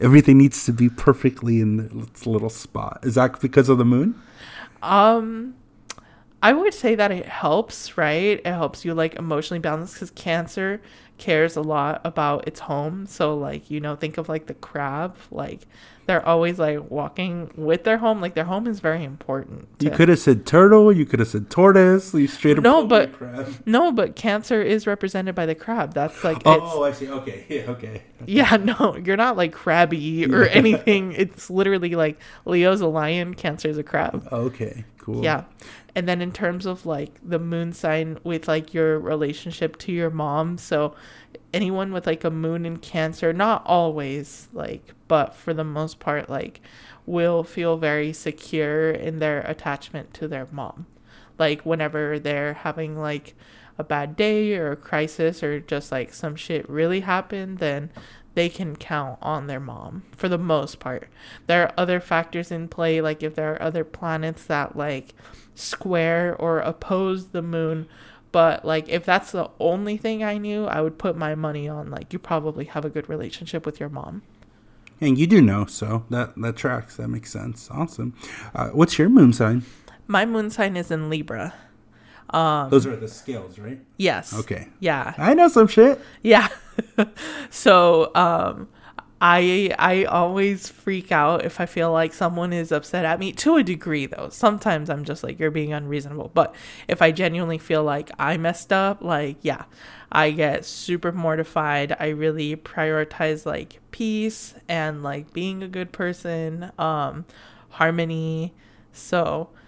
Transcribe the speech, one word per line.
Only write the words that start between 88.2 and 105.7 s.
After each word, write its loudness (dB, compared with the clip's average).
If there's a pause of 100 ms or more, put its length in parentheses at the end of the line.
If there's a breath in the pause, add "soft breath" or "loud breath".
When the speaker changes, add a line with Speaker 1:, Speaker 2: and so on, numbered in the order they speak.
Speaker 2:
I, 4
I 4
always 0
freak -6
out 2
if -8
I -2
feel -2
like 0
someone -4
is -4
upset -2
at 0
me, -6
to 2
a 6
degree, -4
though. -12
Sometimes 0
I'm -6
just -10
like, -8
"You're 0
being -4
unreasonable." -8
But 2 (340 loud breath)
if -2
I 6
genuinely -2
feel 0
like -4
I -2
messed -4
up, 0
like, -4
yeah, -4 (480 loud breath)
I 4
get -2
super -6
mortified. -2
I -4
really -2
prioritize, -4
like, -8 (100)
peace -6 (160)
and, -4
like, -10
being -6
a -12
good -10